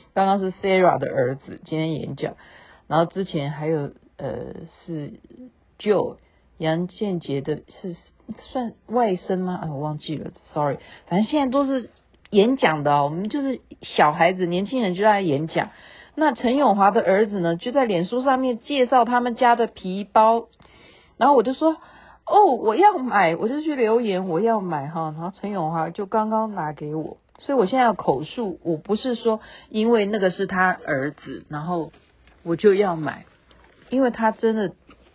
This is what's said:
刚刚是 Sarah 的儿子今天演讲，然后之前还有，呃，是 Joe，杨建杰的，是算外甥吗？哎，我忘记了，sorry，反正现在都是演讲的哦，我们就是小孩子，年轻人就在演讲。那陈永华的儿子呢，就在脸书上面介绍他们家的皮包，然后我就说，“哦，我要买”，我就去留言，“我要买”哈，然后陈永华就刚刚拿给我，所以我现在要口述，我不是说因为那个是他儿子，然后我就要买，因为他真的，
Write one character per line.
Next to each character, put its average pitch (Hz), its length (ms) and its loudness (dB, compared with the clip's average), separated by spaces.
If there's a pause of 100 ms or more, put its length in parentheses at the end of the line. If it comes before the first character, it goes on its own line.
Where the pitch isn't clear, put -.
(140)
刚 196 140 2
刚 196 120 2
是 190 120 -2
Sarah 185 480 4
的 - 120 -4
儿 131 220 0
子 - 320 -14
今 156 140 -4
天 160 140 -2
演 131 220 -8
讲， 151 200 -8 (500)
然 151 140 0
后 170 80 2
之 185 160 -6
前 147 260 -6
还 151 160 -8
有， 151 260 -2 (260)
呃， - 360 -10 (320)
是 156 280 -10 (680)
Joe， 180 380 0 (420)
杨 160 280 -2
建 190 320 -4
杰 139 220 -6
的， 147 280 -6
是 175 260 -14 (420)
算 240 360 -8 (120)
外 220 280 0
甥 185 260 -4
吗？ 180 240 -4
哎， 165 40 -6
我 139 120 -8
忘 151 180 -6
记 151 180 -8
了， - 140 -10 (240)
sorry， 147 240 -2 (300)
反 175 120 0
正 214 40 4
现 285 200 0
在 254 80 -2
都 277 140 2
是 262 240 -4 (400)
演 220 280 4
讲 156 260 0
的 143 100 2
哦， 143 120 4
我 143 40 0
们 180 180 -6
就 285 140 -4
是 269 180 -4 (220)
小 151 300 2
孩 170 220 2
子， 185 120 -2
年 180 220 -2
轻 254 160 -2
人 180 100 0
就 180 80 -4
在 208 180 4
演 160 280 -2
讲。 - 240 -4 (420)
那 294 180 2
陈 240 260 0
永 247 180 4
华 202 160 4
的 208 100 2
儿 190 240 4
子 202 140 -4
呢， 170 160 0
就 - 160 -8
在 269 140 2
脸 185 200 0
书 240 160 -4
上 262 160 2
面 254 220 -2
介 269 260 0
绍 247 180 4
他 240 160 0
们 240 160 -2
家 240 200 4
的 233 100 2
皮 196 380 -6
包， 226 440 4 (720)
然 247 100 2
后 285 80 6
我 240 60 6
就 240 120 0
说 311 240 0 (500)
，“哦， 403 180 6
我 220 300 2
要 381 240 6
买”， 202 400 2
我 190 80 -2
就 285 140 -4
去 311 140 -4
留 226 240 2
言 190 300 -2
，“我 165 120 0
要 226 200 2
买” 156 320 -6
哈， 160 240 -6
然 165 60 -10
后 185 100 -8
陈 - 160 -10
永 170 220 -4
华 165 180 -4
就 196 160 -8
刚 220 240 -2
刚 220 240 -2
拿 156 180 -6
给 151 220 -10
我， 156 240 -8 (220)
所 277 160 -4
以 - 20 2
我 214 80 4
现 262 140 0
在 247 60 4
要 220 100 4
口 143 280 -2
述， 196 400 -8
我 165 140 -4
不 190 180 -4
是 247 200 -4
说 220 240 -2 (300)
因 214 200 -2
为 220 160 2
那 202 140 -4
个 185 100 2
是 190 160 -4
他 185 400 0
儿 143 240 -2
子， - 400 -14
然 151 140 -8
后 170 280 -6 (520)
我 170 120 -2
就 196 200 6
要 190 200 2
买， 151 300 -8 (640)
因 262 140 2
为 247 80 2
他 226 180 0
真 220 260 0
的， 208 180 -2 (420)